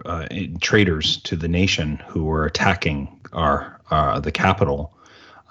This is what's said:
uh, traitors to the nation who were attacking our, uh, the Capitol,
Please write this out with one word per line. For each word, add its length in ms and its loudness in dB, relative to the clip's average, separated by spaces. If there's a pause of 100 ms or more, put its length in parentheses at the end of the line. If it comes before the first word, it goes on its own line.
uh, 220 -6 (320)
traitors 580 2
to 180 -6
the 120 -4
nation 500 2 (100)
who 160 -2
were 220 0
attacking 760 0 (140)
our, 460 0 (120)
uh, 280 2
the 120 -4
Capitol, 640 0 (580)